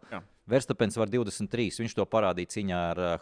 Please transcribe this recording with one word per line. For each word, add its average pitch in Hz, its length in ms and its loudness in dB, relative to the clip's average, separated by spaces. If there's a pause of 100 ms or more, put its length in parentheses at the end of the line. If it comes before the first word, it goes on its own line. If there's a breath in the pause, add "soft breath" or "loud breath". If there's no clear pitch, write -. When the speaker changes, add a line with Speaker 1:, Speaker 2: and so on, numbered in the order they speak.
(120)
Speaker 1:
Jā. 92 80 -8 (260)
Speaker 2:
Verstapens 117 520 0
var 110 80 4
divdesmit 104 420 -2
trīs, 117 320 -2
viņš 117 140 -6
to 101 100 2
parādīja 90 440 2
cīņā 90 420 -2
ar, 85 100 -4
eh, 85 220 0